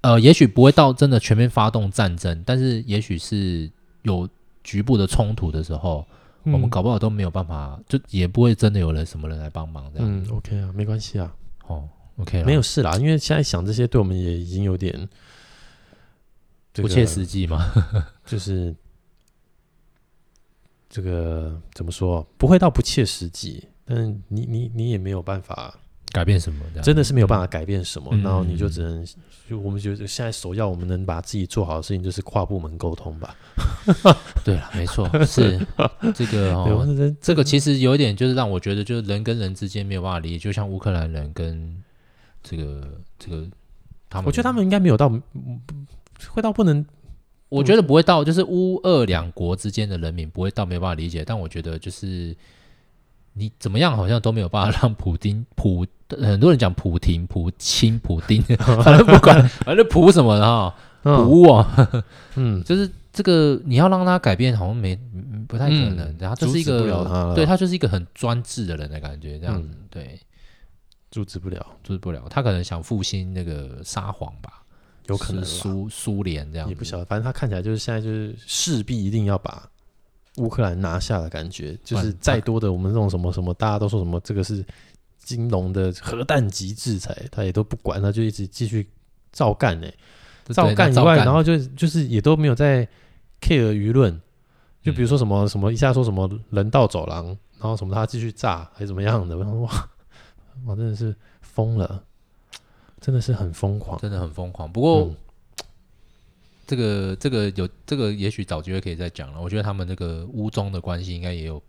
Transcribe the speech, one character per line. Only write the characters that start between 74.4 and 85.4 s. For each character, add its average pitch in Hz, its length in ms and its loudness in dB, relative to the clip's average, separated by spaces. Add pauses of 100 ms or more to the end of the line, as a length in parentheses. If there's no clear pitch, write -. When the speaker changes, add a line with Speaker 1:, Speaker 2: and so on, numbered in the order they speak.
Speaker 1:
吧。 - 200 -20 (460)
Speaker 2:
有 98 100 -4
可 - 140 -6
能 92 100 -6
啦。 87 60 -8
Speaker 1:
苏-， 95 400 -6
苏-， - 20 -10 (280)
苏 98 60 -4
联 76 280 -6
这 80 80 -8
样 78 80 -8
子。 95 60 -8
Speaker 2:
也 78 40 -12
不 - 60 -12
晓 - 140 -10
得， 90 80 -8
反 104 120 -6
正 110 60 -4
他 127 80 -4
看 135 160 -4
起 104 80 -4
来 90 60 -4
就 107 100 -4
是 110 60 -2
现 117 160 -6
在 110 80 -4
就 110 80 -6
是 110 260 -8 (100)
势 135 380 -4
必 113 200 -4
一 98 60 -2
定 110 160 0
要 101 120 0
把 - 300 -10 (680)
乌 117 140 -2
克 - 120 -2
兰 92 180 -2
拿 87 200 -2
下 101 200 -2
的 80 100 -6
感 78 200 -10
觉， 78 280 -12 (100)
Speaker 1:
不 117 80 -6
然 95 80 -2
Speaker 2:
就 - 60 -2
是 - 100 -6
再 127 220 0
多 113 180 -2
的 104 120 0
我 87 60 -2
们 95 140 -2
这 113 80 0
种 101 100 2
什 92 80 -2
么， 90 140 -2
什 90 100 -4
么， 90 120 -4
大 110 140 -2
家 104 120 -2
都 104 80 0
说 101 120 -2
什 87 60 -2
么 87 140 -2
这 - 140 -8
个 98 100 -2
是 98 200 -6 (540)
金 117 300 -6